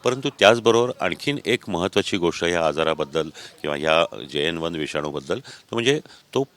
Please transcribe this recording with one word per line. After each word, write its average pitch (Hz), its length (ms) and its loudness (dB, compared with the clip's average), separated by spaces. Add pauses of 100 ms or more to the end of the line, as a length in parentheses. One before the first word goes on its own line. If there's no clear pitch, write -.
परंतु 135 260 -2 (100)
त्याचबरोबर 117 520 6 (100)
आणखीन 92 440 -4
एक 113 240 -2
महत्त्वाची 95 480 0
गोष्ट 85 260 0
ह्या 85 240 2
आजाराबद्दल 78 600 -2 (320)
किंवा 76 140 -4
ह्या 78 480 0 (100)
जेएन 80 240 -2
वन 82 180 -4
विषाणूबद्दल, 76 640 -6
तो - 360 -14
म्हणजे 127 240 0 (340)
तो 135 100 0 (140)